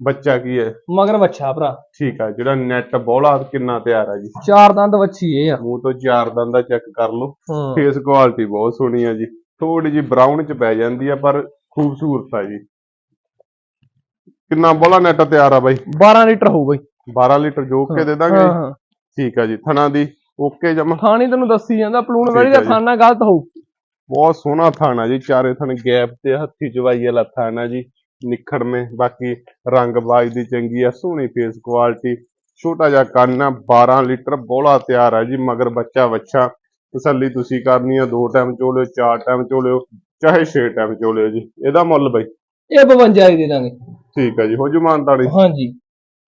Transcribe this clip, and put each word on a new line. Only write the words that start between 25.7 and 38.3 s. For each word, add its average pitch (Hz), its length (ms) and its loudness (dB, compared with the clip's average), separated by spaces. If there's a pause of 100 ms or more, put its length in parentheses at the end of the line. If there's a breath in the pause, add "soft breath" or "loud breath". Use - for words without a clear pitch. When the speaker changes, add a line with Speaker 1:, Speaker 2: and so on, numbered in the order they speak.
Speaker 1:
ਗੈਪ 123 240 0
ਤੇ 131 260 -4
ਹੱਥੀ 151 340 -8
ਚਵਾਈ 123 360 -2
ਵਾਲਾ 120 160 0
ਥਾਣਾ 117 440 -6
ਜੀ, 123 180 -10 (420)
ਨਿਖੜਵੇਂ। 123 600 -6 (100)
ਬਾਕੀ 123 400 -6 (320 soft breath)
ਰੰਗ 120 280 0
ਬਾਜ 120 320 0
ਦੀ 120 160 -6
ਚੰਗੀ 120 380 -4
ਆ, 123 80 2
ਸੋਹਣੀ 156 360 -6
ਫੇਸ 117 360 -6
ਕੁਆਲਿਟੀ, 120 540 -2 (400)
ਛੋਟਾ 160 340 -2
ਜਿਹਾ 135 140 4
ਕੰਨ 127 380 0
ਆ, 139 80 0
ਬਾਰਾਂ 123 520 4
ਲੀਟਰ 127 340 -4
ਬੋਲਾ 135 420 0
ਤਿਆਰ 120 340 0
ਆ 113 120 0
ਜੀ। 127 120 -8
ਮਗਰ 123 320 -2
ਬੱਚਾ 120 380 -2
ਵੱਛਾ, 123 420 -2 (480)
ਤਸੱਲੀ 135 320 -2
ਤੁਸੀਂ 123 360 -6
ਕਰਨੀ 127 320 0
ਆ, 135 80 0
ਦੋ 120 220 -2
ਟਾਈਮ 123 280 -2